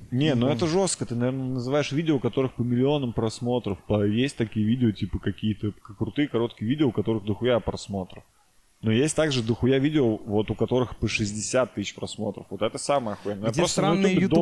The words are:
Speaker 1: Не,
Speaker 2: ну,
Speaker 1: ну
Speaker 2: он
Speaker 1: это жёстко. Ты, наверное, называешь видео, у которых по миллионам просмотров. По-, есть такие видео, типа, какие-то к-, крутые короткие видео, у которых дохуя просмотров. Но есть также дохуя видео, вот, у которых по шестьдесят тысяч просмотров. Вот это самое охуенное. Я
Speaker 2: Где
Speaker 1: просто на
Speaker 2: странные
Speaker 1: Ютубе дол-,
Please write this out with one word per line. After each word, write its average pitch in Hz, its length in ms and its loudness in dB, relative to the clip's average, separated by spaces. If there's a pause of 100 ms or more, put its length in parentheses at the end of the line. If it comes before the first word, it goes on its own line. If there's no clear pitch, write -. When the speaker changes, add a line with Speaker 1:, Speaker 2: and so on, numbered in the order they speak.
Speaker 1:
Не, 143 240 2
Speaker 2:
ну, 120 80 2
Speaker 1:
ну 135 60 4
Speaker 2:
он 147 100 4
Speaker 1:
это 143 80 0
жёстко. 170 400 0
Ты, - 80 -6
наверное, 127 360 -2
называешь 131 420 -2
видео, 160 240 0
у 127 40 2
которых 127 360 0
по 120 80 -2
миллионам 127 500 0
просмотров. 113 720 -2
По-, 104 200 2
есть 117 320 0
такие 107 280 -2
видео, 120 260 4
типа, 101 280 -4
какие-то 104 520 -4
к-, - 260 -14
крутые 127 320 -2
короткие 113 380 -2
видео, 147 200 2
у 117 40 2
которых 107 340 -2
дохуя 113 340 2
просмотров. 95 640 -8 (580)
Но 110 100 2
есть 135 240 4
также 143 280 0
дохуя 120 360 2
видео, 135 380 2
вот, 104 340 -2
у 107 40 -4
которых 120 420 0
по 117 100 -2
шестьдесят 107 680 -2
тысяч 101 200 -6
просмотров. - 540 -8
Вот 98 120 -8
это 113 160 -2
самое 131 380 -2
охуенное. 101 300 -6
Я 113 60 -2
Speaker 2:
Где 127 100 0
Speaker 1:
просто 175 200 0
на - 60 2
Speaker 2:
странные 190 280 4
Speaker 1:
Ютубе 180 120 4
дол-, 165 140 4